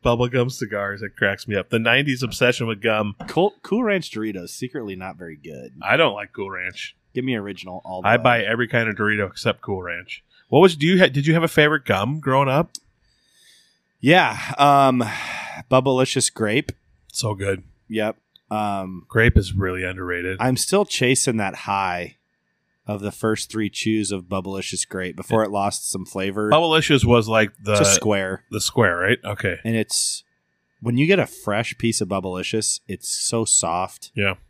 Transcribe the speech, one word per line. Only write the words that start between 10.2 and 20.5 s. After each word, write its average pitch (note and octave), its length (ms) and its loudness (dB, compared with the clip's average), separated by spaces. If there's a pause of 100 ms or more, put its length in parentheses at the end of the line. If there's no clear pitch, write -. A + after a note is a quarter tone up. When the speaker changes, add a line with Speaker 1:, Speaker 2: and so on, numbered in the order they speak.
Speaker 1:
What B2+ 100 6
was, F3 160 6
do D3 100 -2
you F3+ 140 4
ha-, F#3 100 6
did C#3 160 -2
you D#3+ 80 4
have E3 100 2
a E3 40 0
favorite D3+ 380 2
gum A2+ 340 0
growing C#3 280 0
up? C#3+ 220 0 (1300)
Speaker 2:
Yeah, C#3+ 380 4 (200)
um, C#3 460 6 (680)
Bubblicious C3 600 4
grape. A2 400 0 (400)
Speaker 1:
So G#2+ 220 -4
good. F#2+ 300 -4 (260)
Speaker 2:
Yep. G#2+ 280 -2 (340)
Um, G2 580 -4
Speaker 1:
Grape A2+ 260 4
is F#2 180 2
really F#2 300 -2
underrated. F2+ 560 -4
Speaker 2:
I'm B2+ 160 2